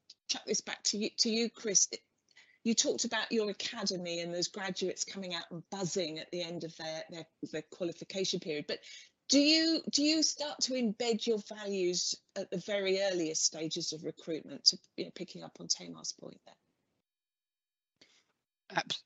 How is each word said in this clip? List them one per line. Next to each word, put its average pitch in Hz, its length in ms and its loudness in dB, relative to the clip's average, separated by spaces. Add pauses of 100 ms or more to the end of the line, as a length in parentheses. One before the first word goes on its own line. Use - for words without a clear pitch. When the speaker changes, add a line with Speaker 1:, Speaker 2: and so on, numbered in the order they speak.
(300)
Speaker 1:
chuck - 180 -2
this 202 140 0
back - 240 -6
to - 120 0
you, 214 120 0 (100)
to 233 100 4
you, 220 200 4
Chris. - 400 4 (720)
You 226 100 4
talked 247 320 4
about 226 260 -2
your 214 200 2
academy 185 720 -4
and 170 120 -4
those 175 140 0
graduates 190 560 -4
coming 185 320 -8
out 170 160 -4
and 170 180 -8
buzzing 175 480 -2
at - 140 -12
the 175 100 -2
end 170 220 -6
of 165 140 -8
their, 160 340 -8
their, 165 140 -12 (260)
their 156 180 -4
qualification 180 680 -4
period, 156 280 -4
but - 120 -6 (500)
do 277 100 8
you, 320 420 6 (100)
do 285 100 4
you 311 220 4
start - 380 -2
to 254 120 0
embed 233 540 0
your 220 100 4 (100)
values 196 680 0 (200)
at 196 140 -6
the 196 80 -2
very 190 440 0
earliest 175 440 2
stages 160 480 -2
of 156 100 -8
recruitment, - 640 -6
to, 190 120 8 (200)
you 185 80 -4
know, 165 80 -12
picking 180 300 -12
up 156 160 -14
on 175 80 -14
Tamar's 170 460 -6
point - 320 -16
there? - 100 -20 (2250)
Speaker 2:
Ab-, - 180 -2 (140)